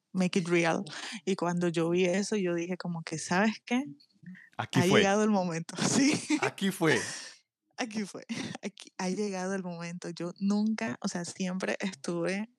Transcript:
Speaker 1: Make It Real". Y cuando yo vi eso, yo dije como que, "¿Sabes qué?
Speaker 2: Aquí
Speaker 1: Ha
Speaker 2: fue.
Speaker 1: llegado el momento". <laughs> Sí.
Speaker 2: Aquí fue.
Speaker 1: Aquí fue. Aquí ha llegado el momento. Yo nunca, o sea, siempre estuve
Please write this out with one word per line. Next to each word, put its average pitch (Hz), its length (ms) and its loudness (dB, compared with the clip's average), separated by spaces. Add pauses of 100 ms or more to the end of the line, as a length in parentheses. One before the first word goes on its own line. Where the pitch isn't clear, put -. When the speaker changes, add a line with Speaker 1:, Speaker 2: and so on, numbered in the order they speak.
(120)
Speaker 1:
Make 185 260 2
It 165 100 0
Real". 170 360 4 (400)
Y 190 100 2
cuando 175 320 2
yo 170 240 2
vi 180 140 4
eso, 196 320 2
yo 180 180 0
dije 175 220 -2
como 170 260 -6
que, 156 160 -6
"¿Sabes 208 380 2 (100)
qué? 247 160 0 (720)
Speaker 2:
Aquí 113 220 -2
Speaker 1:
Ha 151 60 6
Speaker 2:
fue. 196 160 6
Speaker 1:
llegado 202 240 4
el 214 60 2
momento". 180 460 0
<laughs> - 380 4
Sí. 285 260 0
Speaker 2:
Aquí - 300 0
fue. 156 300 4 (800)
Speaker 1:
Aquí 220 260 -4
fue. - 200 -12 (380)
Aquí - 360 -12
ha 185 100 -2
llegado 190 480 -2
el 190 80 -4
momento. 175 460 -8
Yo 170 280 -6
nunca, 214 640 0
o - 80 -4
sea, 175 160 -4
siempre 185 560 -4
estuve 185 680 -2 (100)